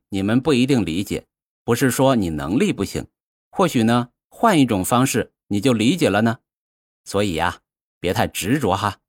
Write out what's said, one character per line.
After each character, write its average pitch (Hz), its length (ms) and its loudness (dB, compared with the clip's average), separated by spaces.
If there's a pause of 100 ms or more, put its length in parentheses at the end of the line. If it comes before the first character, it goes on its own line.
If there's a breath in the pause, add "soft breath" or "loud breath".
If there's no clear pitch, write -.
你 95 140 -2
们 117 180 2
不 156 120 0
一 123 120 2
定 127 180 0
理 82 200 -4
解， - 240 -8 (360)
不 117 120 0
是 127 160 2
说 135 240 2
你 95 160 0
能 76 260 -4
力 185 160 0
不 98 100 -6
行， - 240 -6 (440)
或 185 160 0
许 120 160 0
呢， 120 260 0 (200)
换 208 300 2
一 135 60 6
种 101 180 0
方 123 220 2
式 - 260 -4 (160)
你 101 140 -2
就 131 100 2
理 117 240 2
解 147 140 0
了 101 140 2
呢。 117 160 0 (680)
所 101 180 -2
以 92 120 -4
呀， 85 260 -4 (400)
别 87 120 -2
太 101 140 0
执 113 320 -4
着 95 160 0
哈。 101 340 -4